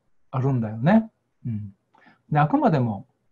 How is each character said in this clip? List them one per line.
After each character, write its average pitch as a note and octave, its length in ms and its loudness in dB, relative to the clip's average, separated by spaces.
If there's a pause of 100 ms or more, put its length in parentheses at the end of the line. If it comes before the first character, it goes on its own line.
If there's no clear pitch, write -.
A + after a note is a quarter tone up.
(300)
あ C3+ 100 -6
る C3+ 140 0
ん B2 80 -2
だ G#2+ 80 -6
よ A2 80 -10
ね。 G#3 320 2 (360)
う - 40 -6
ん。 G#2 240 -8 (560)
で、 - 100 0
あ D3+ 80 2
く C#4 100 0
ま D4+ 120 2
で D3+ 100 2
も、 A2 280 -4 (240)